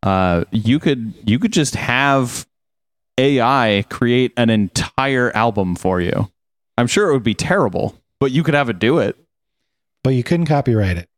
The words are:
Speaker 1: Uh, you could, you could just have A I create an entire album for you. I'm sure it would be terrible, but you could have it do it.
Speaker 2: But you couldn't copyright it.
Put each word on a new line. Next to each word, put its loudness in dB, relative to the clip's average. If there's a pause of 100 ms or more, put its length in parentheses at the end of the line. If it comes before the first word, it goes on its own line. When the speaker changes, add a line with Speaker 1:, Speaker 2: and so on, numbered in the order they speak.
Speaker 1:
Uh, 0
you 0
could, -2 (100)
you 2
could -2
just -2
have 0 (760)
A 2
I 2
create 0
an 2
entire 0
album 0
for -2
you. -2 (460)
I'm 0
sure 0
it 2
would 0
be 0
terrible, -2 (220)
but 0
you 0
could 0
have 0
it -6
do 2
it. -2 (880)
Speaker 2:
But 2
you 0
couldn't 0
copyright 0
it. -12